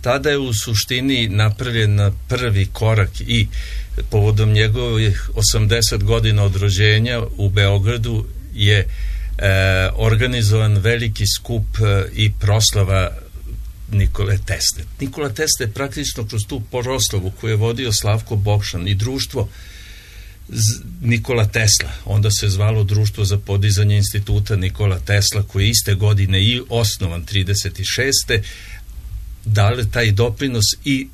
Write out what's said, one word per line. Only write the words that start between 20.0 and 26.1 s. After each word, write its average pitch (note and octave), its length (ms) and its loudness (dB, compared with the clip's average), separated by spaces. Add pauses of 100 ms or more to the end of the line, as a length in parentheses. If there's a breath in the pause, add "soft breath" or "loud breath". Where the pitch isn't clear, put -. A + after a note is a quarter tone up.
Z-, A2+ 340 0 (200)
Nikola A#2 440 2
Tesla, A2 440 0 (140)
onda G#2 260 2
se G2+ 180 0
zvalo G#2 360 2
Društvo G#2 400 0
za G2+ 140 2
podizanje G2+ 580 2
instituta G#2 600 0
Nikola F#2 420 0
Tesla, G2+ 440 0
koji G2 220 0
je G#2+ 60 4
iste G2+ 240 2
godine G2 480 4